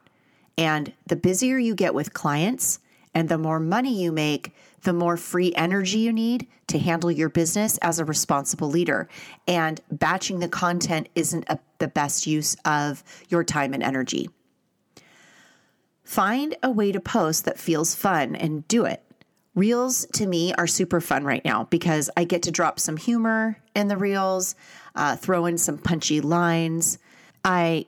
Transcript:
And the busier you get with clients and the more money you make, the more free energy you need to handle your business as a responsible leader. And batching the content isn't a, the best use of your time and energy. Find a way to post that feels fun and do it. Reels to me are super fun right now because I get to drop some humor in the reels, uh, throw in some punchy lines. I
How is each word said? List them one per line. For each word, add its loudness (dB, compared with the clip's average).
And 0
the 0
busier 2
you 0
get 2
with -4
clients 0
and 2
the 2
more 0
money 0
you 0
make, -2
the 0
more 2
free 0
energy 0
you 2
need 0
to 0
handle 0
your 0
business 0
as 0
a -2
responsible -2
leader. 0
And 0
batching -2
the -2
content -2
isn't -2
a, -4
the -2
best -2
use 0
of 0
your 2
time -2
and -4
energy. -2
Find 0
a 2
way 2
to 0
post 0
that -4
feels 0
fun 0
and -4
do 4
it. -4
Reels 2
to -2
me 0
are 0
super 0
fun -2
right -2
now 0
because 2
I 2
get 0
to -2
drop 0
some -2
humor 0
in 0
the 0
reels, 0
uh, 0
throw 0
in 0
some 0
punchy 0
lines. 2
I 2